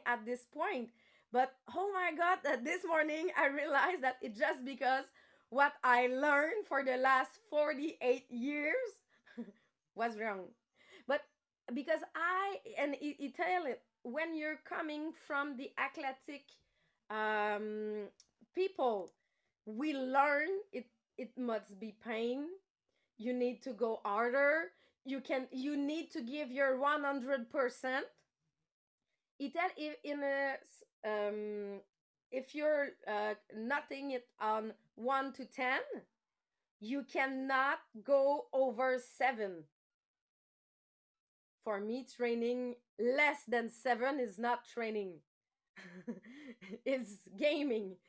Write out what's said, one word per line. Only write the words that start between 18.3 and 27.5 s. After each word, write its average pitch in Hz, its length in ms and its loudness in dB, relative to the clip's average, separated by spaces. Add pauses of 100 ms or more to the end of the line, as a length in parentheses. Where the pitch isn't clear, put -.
people, 269 560 0 (540)
we 240 280 -2
learn 285 540 4 (240)
it, - 160 -6 (300)
it - 200 -8
must 214 420 -2
be 214 240 -10
pain. 233 420 -2 (720)
You 240 160 -2
need 247 300 0
to 262 100 -6
go 220 300 0
harder. 277 680 4 (340)
You 269 160 -4
can, 262 300 -2
you 277 260 -2
need 302 340 -2
to 320 100 -6
give 254 300 -6
your 262 280 2
one 285 240 2
hundred 269 460 0
percent. 262 560 0 (1300)